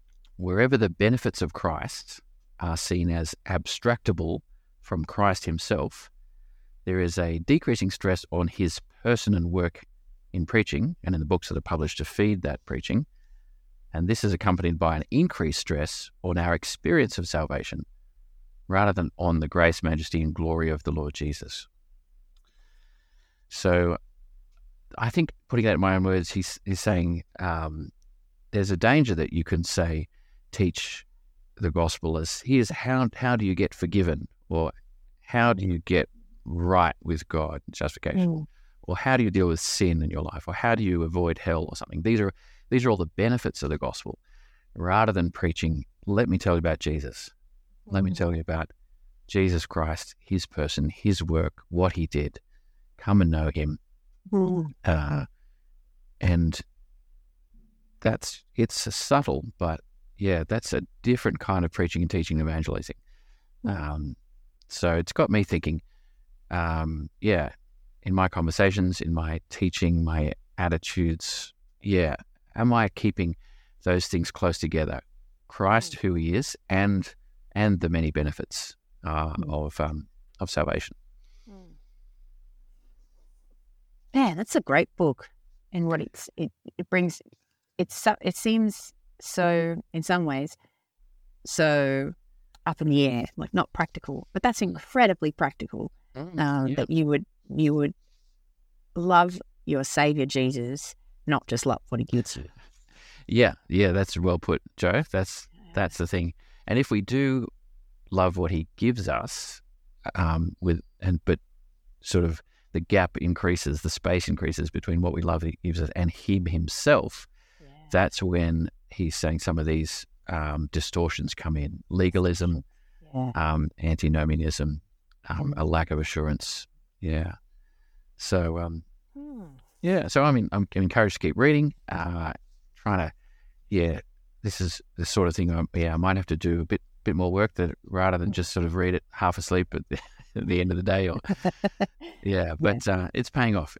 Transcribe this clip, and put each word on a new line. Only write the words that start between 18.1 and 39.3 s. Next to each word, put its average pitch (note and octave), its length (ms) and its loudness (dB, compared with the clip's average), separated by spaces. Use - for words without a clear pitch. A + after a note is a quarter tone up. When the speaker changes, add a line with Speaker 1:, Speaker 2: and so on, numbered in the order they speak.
Speaker 1:
Rather G2 220 4
than F2 240 -2
on E2+ 220 2
the D#2 80 0
grace, E2+ 360 4
majesty, D#2+ 380 0
and D#2 120 0
glory E2 360 0
of D2+ 140 -2
the D2+ 80 -2
Lord D2 220 -4
Jesus. - 540 -8
So F2 480 2
I A#2 120 -2
think E3 220 2
putting A#2+ 180 2
that G#2 100 4
in D2+ 40 2
my F#2+ 160 4
own F#2 80 2
words, F#2 280 2
he's, - 340 -4
he's F#2+ 140 -2
saying, F2 440 0
um, D#2+ 500 -6
there's G2 200 0
a F#2 60 2
danger A#2+ 380 4
that D#2+ 180 -2
you E2 100 0
can E2 200 0
say, E2 440 -2
teach - 540 -2
the F2+ 160 -2
gospel E2 460 0
as, D#2+ 240 -6
"Here's B2+ 280 2
how, C3 460 0
how B2 200 0
do A2 100 0
you F#2 100 2
get F#2 180 0
forgiven?" E2+ 540 0
Or, E2 220 0
"How A#2+ 320 2
do F#2+ 120 -2
you F2 140 0
get E2+ 300 2
right F2 600 2
with D#2+ 260 -4
God, D2+ 320 -4
justification?" - 580 -2
Speaker 2:
Mm. D3+ 80 -10
Speaker 1:
Or, F2+ 140 -4
"How C3 180 2
do B2+ 80 4
you G2+ 80 2